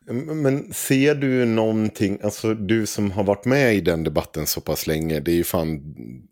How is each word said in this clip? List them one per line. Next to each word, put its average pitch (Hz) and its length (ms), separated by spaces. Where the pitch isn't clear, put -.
M-, 156 320
men 139 320
ser 139 420
du 131 300
någonting, 110 800
alltså, 107 300
du 110 320
som 101 260
har 101 120
varit 98 220
med 127 300
i 98 60
den 82 220
debatten 78 440
så - 140
pass - 260
länge, 80 320
det 76 120
är 85 40
ju 87 80
fan 80 360